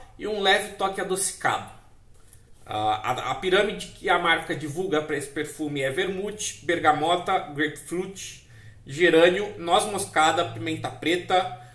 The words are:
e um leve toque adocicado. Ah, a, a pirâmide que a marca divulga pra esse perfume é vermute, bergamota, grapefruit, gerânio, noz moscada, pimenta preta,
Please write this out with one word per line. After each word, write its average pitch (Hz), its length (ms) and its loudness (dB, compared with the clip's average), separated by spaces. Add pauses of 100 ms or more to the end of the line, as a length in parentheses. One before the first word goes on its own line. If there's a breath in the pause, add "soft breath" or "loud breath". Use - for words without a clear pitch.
(160 loud breath)
e - 120 -8
um 214 120 -4
leve 196 340 2
toque 190 260 -2
adocicado. 175 760 -2 (960 soft breath)
Ah, 107 440 0
a, 123 180 -4
a 135 60 -2
pirâmide 196 520 0
que - 200 -8
a 175 100 4
marca 165 380 2
divulga 151 440 -2
pra 151 160 -4
esse 143 120 -6
perfume 147 540 -4
é 135 80 0
vermute, 190 760 -6
bergamota, 170 760 2
grapefruit, 156 1080 -6 (360 soft breath)
gerânio, 175 720 4
noz 175 280 2
moscada, 175 600 2
pimenta 160 420 -6
preta, 175 720 0 (140 loud breath)